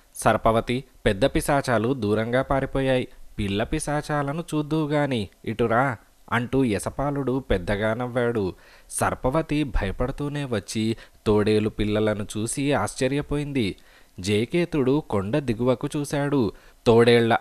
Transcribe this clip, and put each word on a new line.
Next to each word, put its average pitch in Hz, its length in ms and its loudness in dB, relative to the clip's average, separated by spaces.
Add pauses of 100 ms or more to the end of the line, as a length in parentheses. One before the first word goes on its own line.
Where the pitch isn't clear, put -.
(160)
"సర్పవతి, 117 680 2 (220)
పెద్ద 107 200 2
పిశాచాలు 135 680 0
దూరంగా 113 480 0
పారిపోయాయి. 135 680 0 (320)
పిల్ల 101 240 0
పిశాచాలను 147 800 -4 (120)
చూద్దువు 151 320 -2
గాని, 139 420 0 (160)
ఇటురా," 117 520 0 (340)
అంటూ 123 320 0
యసపాలుడు 135 760 -2
పెద్దగా 104 540 -2
నవ్వాడు. 120 600 -2 (360)
సర్పవతి 147 720 -2
భయపడుతూనే 135 840 -4
వచ్చి 110 520 -2 (300)
తోడేలు 107 420 4
పిల్లలను 104 540 0
చూసి 117 500 -4
ఆశ్చర్యపోయింది. 135 1040 -2 (440)
జేకేతుడు 131 880 0
కొండ 107 280 -2
దిగువకు 123 600 0
చూశాడు. 143 540 0 (340)
తోడేళ్ల 117 560 6